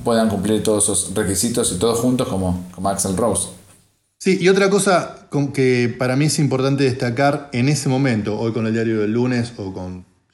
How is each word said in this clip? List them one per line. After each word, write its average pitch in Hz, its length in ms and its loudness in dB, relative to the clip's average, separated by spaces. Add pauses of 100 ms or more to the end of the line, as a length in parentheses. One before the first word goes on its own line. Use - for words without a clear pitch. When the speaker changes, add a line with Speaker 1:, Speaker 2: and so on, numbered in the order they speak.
Speaker 1:
puedan 113 240 2
cumplir 104 340 0
todos 107 220 2
esos 95 280 -2
requisitos 107 600 0
y 87 60 -4
todos 113 200 2
juntos 127 300 0
como, 90 440 -2
como 98 160 -4
Axl 95 280 -2
Rose. 107 320 0 (680)
Speaker 2:
Sí, 190 220 2
y 175 80 2
otra 196 220 4
cosa 190 580 0
con 139 240 -2
que 123 460 2
para 127 160 -2
mí 143 120 2
es 147 120 0
importante 135 460 2
destacar 131 680 0
en 127 160 0
ese 147 200 0
momento, 113 500 0
hoy 113 140 0
con 113 140 -2
el 110 80 0
diario 113 260 0
del 104 120 0
lunes 120 440 -2
o 95 160 -8
con 92 320 -10 (300)